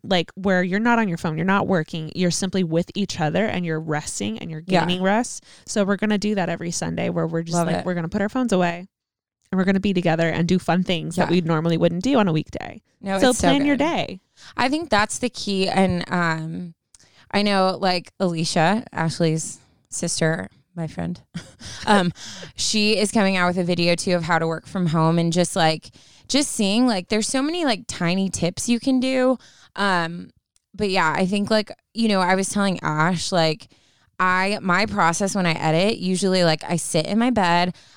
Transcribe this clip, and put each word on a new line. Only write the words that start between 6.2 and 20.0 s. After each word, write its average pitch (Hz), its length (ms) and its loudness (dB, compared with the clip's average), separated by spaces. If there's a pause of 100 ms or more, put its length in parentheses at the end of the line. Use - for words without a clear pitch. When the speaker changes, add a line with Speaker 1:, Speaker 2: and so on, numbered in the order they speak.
Speaker 1:
that 170 160 -2
every 170 200 -6
Sunday 170 380 -4
where 170 180 -2
we're 165 180 -2
just 165 120 -4
Speaker 2:
Love 170 120 2
Speaker 1:
like, 175 80 0
Speaker 2:
it. 180 100 -4
Speaker 1:
we're 180 80 -2
gonna 170 160 -4
put 202 100 -2
our 202 80 0
phones 254 240 -2
away 180 340 0 (640)
and 185 80 0
we're 185 60 2
gonna 190 160 2
be 202 140 0
together 165 340 2
and 165 180 0
do 180 120 2
fun 180 260 0
things 165 320 -4
that 175 120 2
Speaker 2:
Yeah. - 20 -2
Speaker 1:
we 180 100 4
normally 160 380 2
wouldn't 170 260 2
do 269 140 2
on 202 100 4
a 160 40 0
weekday. - 500 -6 (180)
Speaker 2:
No, 196 180 -4
Speaker 1:
So 247 120 4
Speaker 2:
it's 240 80 0
so - 100 2
Speaker 1:
plan 277 160 4
your 285 120 2
Speaker 2:
good. 277 80 0
Speaker 1:
day. 254 360 -4 (360)
Speaker 2:
I 254 120 2
think 302 220 -2
that's 214 280 2
the 247 120 -4
key. 190 380 -2
And, 180 440 2
um, 165 600 -2 (560)
I 202 120 0
know, 190 380 2
like, 180 400 -2
Alicia, 170 720 2
Ashley's 160 680 -2 (280)
sister, 170 640 -2 (240)